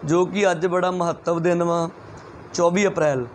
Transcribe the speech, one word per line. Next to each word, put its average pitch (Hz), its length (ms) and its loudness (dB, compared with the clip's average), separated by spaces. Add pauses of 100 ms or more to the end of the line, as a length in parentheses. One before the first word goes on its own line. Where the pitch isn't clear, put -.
ਜੋ 170 200 4
ਕਿ 185 260 2
ਅੱਜ 170 160 -2
ਬੜਾ 180 240 2
ਮਹੱਤਵ 170 520 -2
ਦਿਨ 175 200 2
ਵਾ, 170 260 0 (640)
ਚੌਵੀ 175 340 2
ਅਪ੍ਰੈਲ 147 480 0